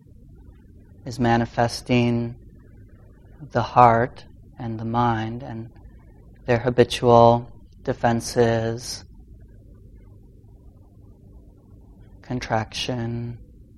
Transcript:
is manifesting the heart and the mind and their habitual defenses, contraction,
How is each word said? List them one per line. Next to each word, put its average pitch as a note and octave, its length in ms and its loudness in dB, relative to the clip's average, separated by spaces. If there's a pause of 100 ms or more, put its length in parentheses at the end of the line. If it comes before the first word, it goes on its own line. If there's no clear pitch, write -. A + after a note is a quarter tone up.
(1040)
is B2+ 140 -12
manifesting A#2 1160 -2 (1160)
the A#2+ 100 -2
heart A#2+ 640 4 (320)
and A2+ 220 -10
the A2+ 60 -10
mind A#2 580 -4
and A#2 260 -14 (760)
their A#2+ 140 2
habitual A#2+ 920 4 (320)
defenses, A#2 1200 -2 (3250)
contraction, A#2 1160 -8 (400)